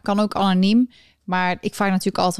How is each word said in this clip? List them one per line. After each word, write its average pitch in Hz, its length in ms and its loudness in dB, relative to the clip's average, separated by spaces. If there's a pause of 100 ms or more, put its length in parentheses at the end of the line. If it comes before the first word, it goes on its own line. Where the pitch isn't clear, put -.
kan 202 180 -2
ook 214 140 -2
anoniem. 196 560 2 (340)
Maar 180 360 -2
ik - 140 -6
vraag 196 160 -2
natuurlijk 185 280 -2
altijd 180 220 0